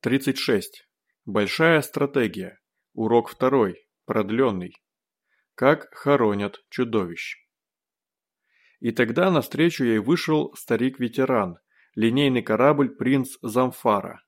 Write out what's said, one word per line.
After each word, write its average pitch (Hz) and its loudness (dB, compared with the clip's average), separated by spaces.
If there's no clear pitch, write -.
Тридцать 135 0
шесть. - -2
Большая 131 2
стратегия. 117 -4
Урок 113 2
второй. 127 0
Продлённый. 107 -2
Как 147 0
хоронят 104 0
чудовищ. 107 -4
И 120 -4
тогда 120 0
навстречу 160 0
ей 113 2
вышел 151 0
старик-ветеран, 120 -2
линейный 123 2
корабль 131 2
"Принц 127 -2
Замфара". 110 -2